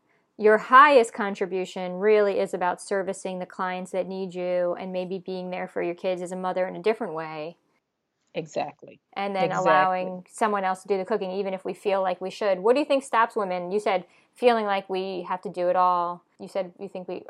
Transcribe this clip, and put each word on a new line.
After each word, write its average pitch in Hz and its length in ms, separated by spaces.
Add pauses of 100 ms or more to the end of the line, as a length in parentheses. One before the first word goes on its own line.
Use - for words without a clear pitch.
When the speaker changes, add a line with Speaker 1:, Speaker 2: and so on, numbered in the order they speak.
(360)
Speaker 1:
your 214 220
highest 254 560
contribution 185 800
really 202 460
is 190 120
about 180 300
servicing 190 560
the 180 80
clients 185 460
that 180 160
need 190 260
you 180 460
and 185 120
maybe 185 260
being 180 320
there 180 180
for - 120
your 175 140
kids 180 260
as 180 120
a 180 40
mother 185 300
in 185 80
a 175 80
different 214 320
way. 156 420 (800)
Speaker 2:
Exactly. 151 640 (140)
Speaker 1:
And 196 240
then 185 80
Speaker 2:
Exactly. 185 260
Speaker 1:
allowing 185 580
someone 208 360
else 185 180
to 196 60
do 196 100
the 185 60
cooking, 190 260
even 190 240
if 185 100
we 190 80
feel 190 300
like 180 180
we 185 100
should. 190 280
What 202 140
do 277 80
you 302 40
think 277 200
stops 233 320
women? 180 340
You 202 80
said 196 280 (280)
feeling 233 300
like 196 260
we 190 380
have 185 140
to 202 60
do 175 200
it 180 80
all. 175 480 (160)
You 196 80
said 185 320
you 196 80
think 185 180
we 185 240